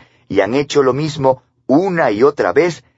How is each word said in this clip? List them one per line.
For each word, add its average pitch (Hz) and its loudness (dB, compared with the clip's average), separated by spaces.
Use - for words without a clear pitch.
y 95 0
han 98 -2
hecho 143 0
lo 127 2
mismo 143 -2
una 165 0
y 104 0
otra 131 0
vez 156 0